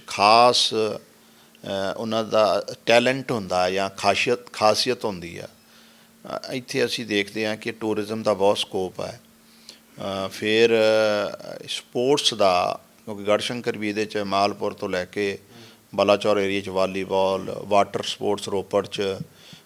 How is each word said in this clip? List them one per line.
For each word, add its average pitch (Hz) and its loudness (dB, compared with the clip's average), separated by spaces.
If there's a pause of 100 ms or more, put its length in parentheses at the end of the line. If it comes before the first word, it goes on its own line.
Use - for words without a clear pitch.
ਖਾਸ, 117 6
ਅਹ, - -8 (300)
ਉਹਨਾਂ 110 -2
ਦਾ 104 2 (200)
ਟੈਲੈਂਟ 123 4
ਹੁੰਦਾ 92 0
ਜਾਂ 98 -2
ਖਾਸੀਅਤ, 101 -2
ਖਾਸੀਅਤ 107 0
ਹੁੰਦੀ 87 -8
ਆ। - -12
ਅਹ, - -16
ਇੱਥੇ 127 -2
ਅਸੀਂ 117 -6
ਦੇਖਦੇ 107 -2
ਹਾਂ 110 -4
ਕਿ 113 -8
ਟੂਰਿਜ਼ਮ 107 -4
ਦਾ 107 2
ਬਹੁਤ 98 2
ਸਕੋਪ - -6
ਹੈ। 95 -12 (500)
ਅਹ, 95 -8
ਫਿਰ, 110 4
ਅਹ, 110 0
ਸਪੋਰਟਸ 131 0
ਦਾ, 98 2 (260)
ਕਿਉਂਕਿ 101 -10
ਗੜ੍ਹਸ਼ੰਕਰ 113 -2
ਵੀ 104 -4
ਇਹਦੇ 104 -2
'ਚ, 107 -8
ਮਾਲਪੁਰ 101 0
ਤੋਂ 101 -8
ਲੈ 90 -4
ਕੇ 98 -4 (580)
ਬਲਾਚੌਰ 101 4
ਏਰੀਆ 98 0
'ਚ 95 -10
ਵਾਲੀਬਾਲ, 95 -2
ਵਾਟਰ 101 2
ਸਪੋਰਟਸ 104 -4
ਰੋਪੜ 98 -2
'ਚ 107 -6 (640)